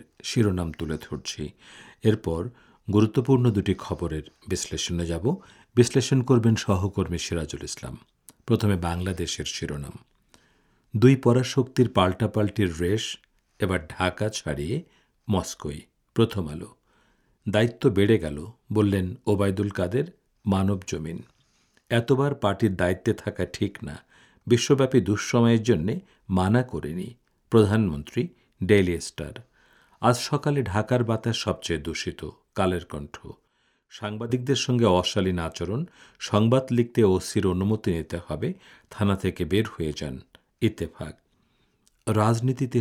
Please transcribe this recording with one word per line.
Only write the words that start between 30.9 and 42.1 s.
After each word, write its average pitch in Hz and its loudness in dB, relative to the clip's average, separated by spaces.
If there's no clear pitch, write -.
বাতাস 113 -2
সবচেয়ে 82 -4
দূষিত, 80 -8
কালের 90 0
কণ্ঠ। 73 -14
সাংবাদিকদের 120 -2
সঙ্গে 120 2
অশালীন 90 2
আচরণ, 87 -6
সংবাদ 113 2
লিখতে 120 2
ওসির 95 2
অনুমতি 98 0
নিতে 82 -4
হবে, 87 -6
থানা 101 0
থেকে 92 -4
বের 98 0
হয়ে 78 -6
যান, 71 -10
ইত্তেফাক। 80 -4
রাজনীতিতে 117 2